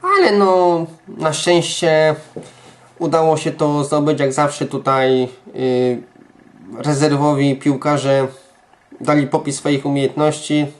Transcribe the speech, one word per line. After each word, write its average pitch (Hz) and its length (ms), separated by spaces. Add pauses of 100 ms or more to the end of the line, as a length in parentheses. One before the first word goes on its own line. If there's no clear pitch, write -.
(180)
Ale, 233 200
no, 180 480 (220)
na 156 260
szczęście 160 800 (840)
udało 160 380
się 156 140
to 147 320
zdobyć. 147 360
Jak 135 140
zawsze 143 320
tutaj, 131 640 (260)
y, 127 460 (760)
rezerwowi 143 800
piłkarze 139 720 (760)
dali 147 260
popis 143 280
swoich 143 300
umiejętności. 147 840 (120)